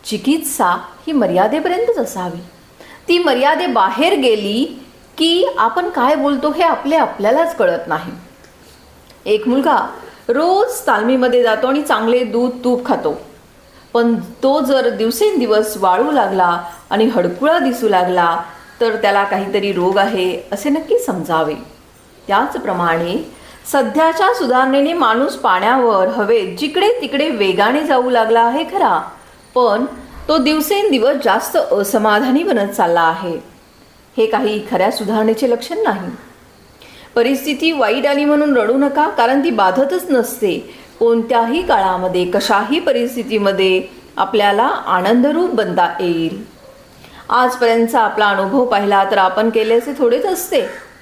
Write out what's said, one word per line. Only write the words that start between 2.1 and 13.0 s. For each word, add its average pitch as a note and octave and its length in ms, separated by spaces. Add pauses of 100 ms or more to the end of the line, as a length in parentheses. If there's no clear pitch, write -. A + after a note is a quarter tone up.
ती F4 100
मर्यादेबाहेर D4 1000
गेली A3 640 (340)
की E4+ 280 (120)
आपण F4 320
काय C#4 260
बोलतो C#4+ 360
हे E4+ 120
आपले D#4 320
आपल्यालाच C#4 600
कळत F3 320
नाही. E3 240 (1120)
एक G#3 220
मुलगा C4 420 (400)
रोज F#4 580
तालमीमध्ये B3 560
जातो A3 240
आणि C#4+ 140
चांगले A#3+ 420
दूध A#3+ 260 (140)
तूप B3 220
खातो, D3+ 360 (720)